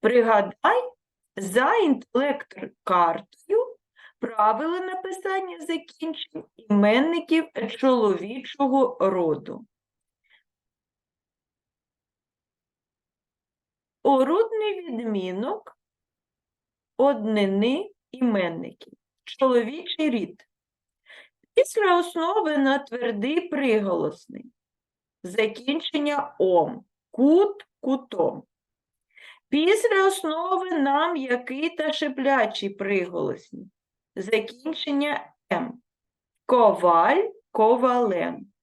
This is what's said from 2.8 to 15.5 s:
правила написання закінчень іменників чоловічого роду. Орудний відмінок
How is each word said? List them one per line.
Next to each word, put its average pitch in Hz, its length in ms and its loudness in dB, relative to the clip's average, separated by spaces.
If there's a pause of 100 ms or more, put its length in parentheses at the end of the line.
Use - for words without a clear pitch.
правила 233 640 0
написання 370 880 -6
закінчень - 800 -10 (120)
іменників 311 920 2 (300)
чоловічого 247 1200 0
роду. 180 680 -2 (4000)
Орудний 392 760 2
відмінок 226 1000 -6 (1160)